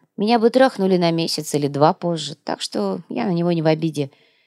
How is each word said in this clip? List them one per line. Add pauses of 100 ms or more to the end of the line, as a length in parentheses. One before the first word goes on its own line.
(160)
меня
бы
трахнули
на
месяц
или
два
позже,
так
что
я
на
него
не
в
обиде. (360)